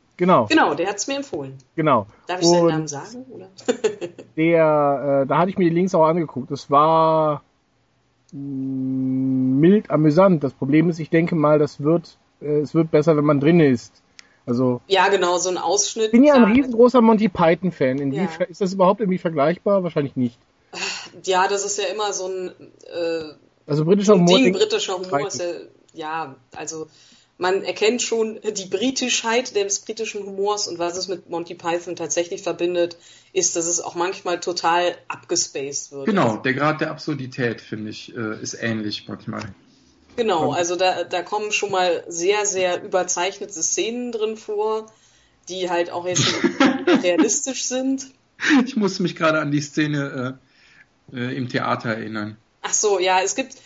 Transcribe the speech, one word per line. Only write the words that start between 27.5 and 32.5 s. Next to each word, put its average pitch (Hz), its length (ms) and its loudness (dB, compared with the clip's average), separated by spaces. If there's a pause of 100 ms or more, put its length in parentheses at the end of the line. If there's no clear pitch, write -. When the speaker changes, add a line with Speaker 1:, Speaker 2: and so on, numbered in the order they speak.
Speaker 2:
erkennt 214 380 0
schon 220 420 -2
die 202 220 -6
Britischheit 240 920 -2
des 202 240 -2
britischen 214 460 -10
Humors 196 420 -4
und 170 120 -10
was 175 180 -4
es 190 100 -6
mit 180 220 -10
Monty 175 260 -8
Python 175 400 -6
tatsächlich 170 460 -4
verbindet, 175 560 -2 (360)